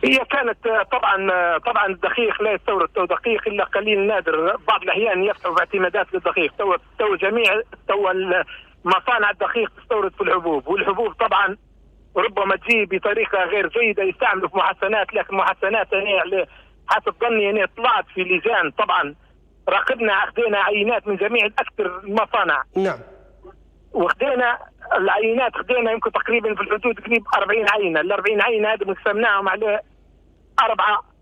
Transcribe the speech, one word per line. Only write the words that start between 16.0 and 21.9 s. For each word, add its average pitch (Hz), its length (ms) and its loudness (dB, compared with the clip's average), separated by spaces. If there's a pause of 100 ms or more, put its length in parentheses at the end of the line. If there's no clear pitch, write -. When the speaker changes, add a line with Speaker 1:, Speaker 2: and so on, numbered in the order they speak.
Speaker 1:
على 180 260 -2 (420)
حسب 208 340 0
ظني 226 220 2
يعني 202 240 0
طلعت 226 460 0
في 190 80 -4
لجان 180 500 0
طبعًا 160 440 0 (540)
راقبنا، 220 440 0
أخذنا 208 460 0
عينات 208 480 0
من 208 80 -2
جميع 214 300 0
أكثر 208 580 -4